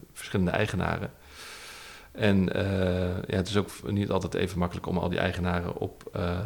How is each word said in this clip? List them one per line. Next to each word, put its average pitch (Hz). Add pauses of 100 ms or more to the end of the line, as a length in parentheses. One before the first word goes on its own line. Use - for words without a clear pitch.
(140)
verschillende 90
eigenaren. 87 (1000)
En, 98
eh, 92
ja, -
het 92
is 98
ook 98
v-, -
niet 101
altijd 92
even 90
makkelijk 87
om 90
al 85
die 87
eigenaren 87
op, -
eh, 90